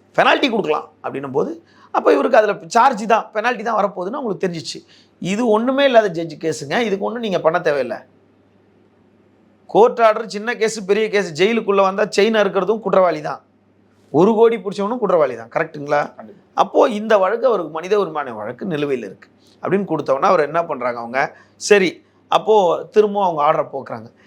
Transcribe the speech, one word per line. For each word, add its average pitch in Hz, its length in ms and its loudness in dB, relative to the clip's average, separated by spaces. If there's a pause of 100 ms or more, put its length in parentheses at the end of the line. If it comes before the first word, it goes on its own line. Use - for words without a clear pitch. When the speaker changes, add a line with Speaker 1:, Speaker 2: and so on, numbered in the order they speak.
(180)
Speaker 1:
பெனால்டி 285 380 4
கொடுக்கலாம் 151 340 -2 (140)
அப்படின்னும் 135 340 -6
போது 226 160 -2 (400)
அப்போ - 220 2
இவருக்கு 262 240 4
அதுல 208 140 2 (220)
சார்ஜ் 233 280 4 (100)
தான், 202 120 2 (100)
பெனால்டி 233 320 -4
தான் 226 120 -2
வரப்போகுதுன்னு 196 400 -4
அவங்களுக்கு 190 260 -4
தெரிஞ்சிச்சு. 170 340 -8 (420)
இது 202 220 -2 (120)
ஒண்ணுமே 262 340 0
இல்லாத 226 180 4 (100)
ஜட்ஜ் 160 260 -8
கேஸுங்க, 156 340 -4 (100)
இதுக்கு 196 200 -2
ஒண்ணும் 233 180 -6
நீங்க 185 200 -2
பண்ண 165 120 4 (100)
தேவையில்லை. 123 320 -2 (1700)
கோர்ட் 226 340 4
ஆர்டர், 214 260 0
சின்ன 208 160 -6 (100)
கேஸ், 214 180 -2 (120)
பெரிய 214 240 2
கேஸ், 190 160 0 (100)
ஜெயிலுக்குள்ள 196 460 2
வந்தா 196 180 0 (140)
செயின் 220 240 4
அறுக்கிறதும் 196 440 0
குற்றவாளி 185 440 2
தான், 135 120 -10 (720)
ஒரு 180 260 6
கோடி 226 260 6
பிடிச்சவனும் 202 380 -6
குற்றவாளி 156 360 2
தான். 113 160 -16
கரெக்ட்டுங்களா? 147 460 -2 (160)
Speaker 2:
கண்டிப்பா. 107 240 -20 (220)
Speaker 1:
அப்போ - 180 2 (180)
இந்த 220 140 0 (100)
வழக்கு 233 280 0
அவருக்கு 175 260 -2
மனித 180 240 -2
உரிமை 151 400 -6
வழக்கு 123 320 -10
நிலுவையில் 143 360 -4
இருக்கு - 200 -20 (340)
அப்படின்னு 180 280 -2
கொடுத்தவொன்னே 143 420 0
அவர் 151 160 2
என்ன 165 120 -2 (100)
பண்றாங்க 120 320 -6
அவங்க, 123 180 -4 (480)
சரி 196 200 6 (420)
அப்போ 185 240 2 (380)
திரும்பவும் 202 340 2
அவங்க 156 200 -2
ஆர்டரை 156 260 2
போக்குறாங்க. 120 340 -12 (200)